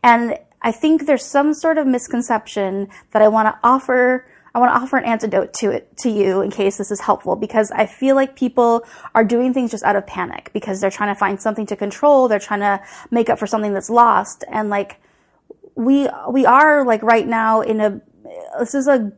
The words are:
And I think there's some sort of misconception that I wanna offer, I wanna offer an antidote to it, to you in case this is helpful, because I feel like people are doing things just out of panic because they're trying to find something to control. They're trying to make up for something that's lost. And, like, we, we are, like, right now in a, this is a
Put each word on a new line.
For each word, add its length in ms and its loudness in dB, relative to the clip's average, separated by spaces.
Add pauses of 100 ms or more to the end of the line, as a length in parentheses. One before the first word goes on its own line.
And 360 4 (240)
I 100 0
think 320 0
there's 180 2
some 300 0
sort 240 0
of 100 0
misconception 1000 -4 (240)
that 80 2
I 80 8
wanna 340 2
offer, 640 2 (280)
I 40 0
wanna 140 4
offer 240 -2
an 80 0
antidote 560 -2
to 100 0
it, 280 -8
to 100 -2
you 320 0
in 100 -2
case 280 -2
this 120 -6
is 120 -6
helpful, 340 -2
because 340 -2 (120)
I 20 4
feel 320 0
like 180 0
people 520 0 (280)
are 80 4
doing 300 0
things 180 -2
just 140 -10
out 120 2
of 100 -4
panic 480 -12
because 260 -6
they're 100 0
trying 240 -4
to 40 -12
find 200 -2
something 280 -4
to 100 -6
control. 500 2
They're 120 0
trying 220 -6
to 200 -2 (300)
make 180 0
up 100 0
for 80 -6
something 280 -4
that's 160 -6
lost. 600 2
And, 200 -4
like, 280 -6 (760)
we, 340 0 (220)
we 160 2
are, 400 4
like, 160 0
right 260 2
now 320 0
in 220 -2
a, 180 -2 (580)
this 160 -4
is 140 0
a 280 2